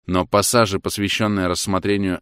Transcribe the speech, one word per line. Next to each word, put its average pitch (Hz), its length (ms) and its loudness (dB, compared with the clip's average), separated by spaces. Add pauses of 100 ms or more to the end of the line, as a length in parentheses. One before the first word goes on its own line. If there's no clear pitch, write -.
Но 90 200 0
пассажи, 101 540 2
посвящённые 101 640 -2
рассмотрению 95 760 0